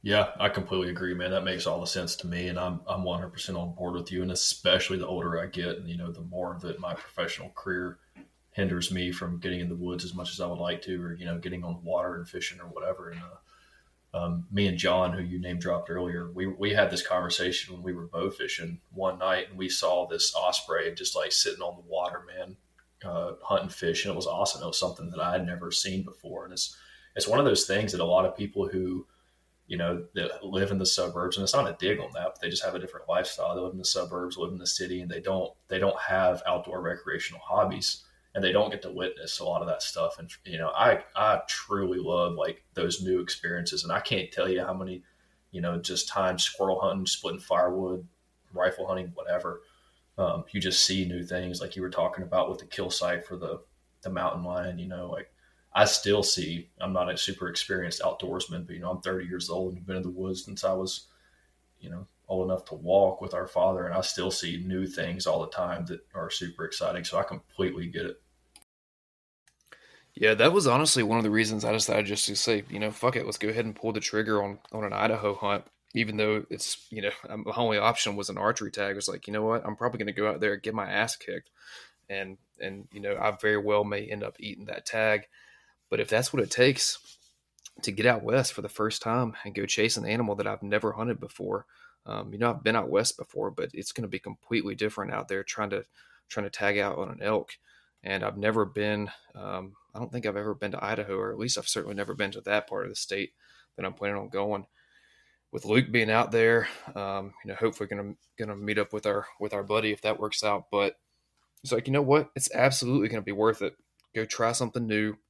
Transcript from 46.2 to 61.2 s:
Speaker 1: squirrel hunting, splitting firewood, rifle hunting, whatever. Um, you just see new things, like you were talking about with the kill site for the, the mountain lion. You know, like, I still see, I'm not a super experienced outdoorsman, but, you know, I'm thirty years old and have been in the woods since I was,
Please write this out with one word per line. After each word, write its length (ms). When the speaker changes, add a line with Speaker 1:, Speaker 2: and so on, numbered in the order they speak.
Speaker 1:
squirrel 360
hunting, 260
splitting 340
firewood, 640
rifle 340
hunting, 280
whatever. 480
Um, 320
you 100
just 240
see 200
new 200
things, 360
like 160
you 60
were 80
talking 340
about 240
with 100
the 80
kill 240
site 340
for 120
the, 240
the 80
mountain 340
lion. 340
You 100
know, 220
like, 220
I 120
still 380
see, 480
I'm 120
not 200
a 40
super 320
experienced 540
outdoorsman, 640
but, 80
you 60
know, 100
I'm 100
thirty 260
years 220
old 220
and 80
have 80
been 100
in 60
the 80
woods 340
since 200
I 80
was, 340